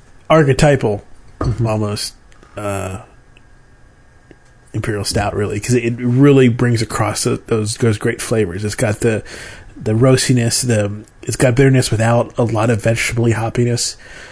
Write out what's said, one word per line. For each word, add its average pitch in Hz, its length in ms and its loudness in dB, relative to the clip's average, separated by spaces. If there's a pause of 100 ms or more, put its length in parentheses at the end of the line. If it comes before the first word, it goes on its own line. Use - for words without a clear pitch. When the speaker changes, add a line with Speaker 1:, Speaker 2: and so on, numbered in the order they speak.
(300)
Speaker 1:
archetypal, 135 760 2 (360)
Speaker 2:
Mm-hmm. 113 280 -2
Speaker 1:
almost, 107 460 -4 (420)
uh, 98 460 -6 (1700)
imperial 104 300 -4
stout, 107 320 -2
really, 101 240 -4
'cause 120 140 -2
it 117 240 0
really 131 520 4
brings 120 320 0
across 104 420 -4
tho-, 120 140 0 (100)
those, 107 300 -2
those 113 200 0
great - 240 -4
flavors. 101 420 -2
It's 104 120 -6
got 107 240 -2
the, 110 240 0 (520)
the 110 180 -4
roastiness, 123 720 2
the, 104 380 -2 (200)
it's 113 120 -6
got 123 200 2
bitterness 131 360 4
without 117 460 0
a 123 60 0
lot 113 260 0
of 107 120 0
vegetable-y 117 500 0
hoppiness. 117 640 -2 (360)